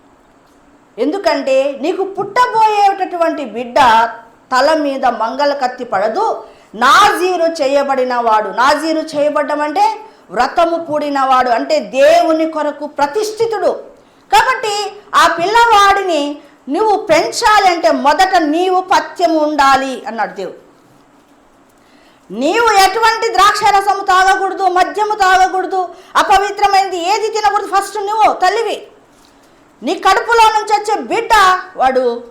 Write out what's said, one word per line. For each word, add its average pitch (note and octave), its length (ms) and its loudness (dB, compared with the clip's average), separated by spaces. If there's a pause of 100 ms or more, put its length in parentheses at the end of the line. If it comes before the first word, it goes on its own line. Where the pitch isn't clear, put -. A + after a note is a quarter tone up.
(1000)
ఎందుకంటే C#4 840 -2
నీకు F4+ 240 -4
పుట్టబోయేటటువంటి G4 1400 -2
బిడ్డ A#3 340 -6 (760)
తల C#4 220 2
మీద C4+ 320 -2
మంగళ B3 460 -2
కత్తి B3+ 320 -6
పడదు. A#3 600 -4 (300)
నాజీరు F4 680 2
చేయబడిన C4+ 720 0
వాడు." G#3+ 320 0
నాజీరు D4 520 0
చేయబడ్డం D4 600 -2
అంటే F#4+ 400 -2 (300)
వ్రతము E4 460 0
పూడినవాడు, C#4 720 -2
అంటే C#4 280 0
దేవుని D#4+ 720 2
కొరకు D4 360 -6
ప్రతిష్ఠితుడు. G#4 960 -4 (520)
కాబట్టి A4 680 -2 (140)
ఆ E4 240 2
పిల్లవాడిని G4 960 2 (320)
నువ్వు G4 380 0
పెంచాలంటే F4+ 840 2
మొదట D4+ 460 2
నీవు F4 440 0
పథ్యము E4+ 580 0
ఉండాలి C4+ 680 0
అన్నాడు G#3+ 260 -6
దేవుడు. - 340 -12 (1600)
నీవు F4 400 0
ఎటువంటి A4 600 2
ద్రాక్షారసము G4 720 2
తాగకూడదు, F#4+ 580 2
మద్యము F#4 520 0
తాగకూడదు, F#4 760 2 (280)
అపవిత్రమైనది G4 920 0
ఏది G#4+ 200 0
తినకూడదు. G#4 380 -2
ఫస్ట్ G4 300 -2
నువ్వు G#4 360 2
తల్లివి, G4+ 540 -2 (960)
నీ D4 120 -2
కడుపులో A4 680 2
నుంచి G4+ 120 -6
వచ్చే G#4 300 -2
బిడ్డ F4 280 -4 (460)
వాడు B3+ 540 0